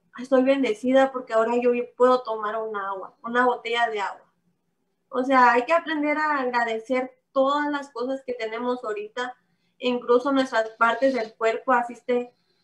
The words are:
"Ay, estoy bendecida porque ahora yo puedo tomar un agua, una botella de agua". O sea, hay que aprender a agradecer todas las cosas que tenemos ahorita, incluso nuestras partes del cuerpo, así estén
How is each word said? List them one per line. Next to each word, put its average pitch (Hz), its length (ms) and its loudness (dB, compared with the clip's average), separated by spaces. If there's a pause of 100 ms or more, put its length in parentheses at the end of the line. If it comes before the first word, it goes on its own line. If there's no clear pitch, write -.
(140)
"Ay, 247 100 -14
estoy 262 200 2
bendecida 262 680 2
porque 254 220 -8
ahora 226 280 2
yo 247 100 2 (240)
puedo 254 280 4
tomar 220 380 -6
un 220 140 -6
agua, 196 480 -8
una 240 220 0
botella 233 440 0
de 208 120 -4
agua". - 320 -8 (760)
O 254 140 -2
sea, 254 300 6
hay 247 120 2
que 320 80 0
aprender 302 440 0
a 302 240 -2
agradecer 247 760 -4 (140)
todas 285 400 2
las 277 200 -6
cosas 262 340 -6
que 247 80 -6
tenemos 240 500 -6
ahorita, 220 520 -8 (420)
incluso 247 540 0
nuestras 233 400 0
partes 247 420 2
del 220 220 -6
cuerpo, 226 360 -2
así 240 220 0
estén 247 380 -4 (320)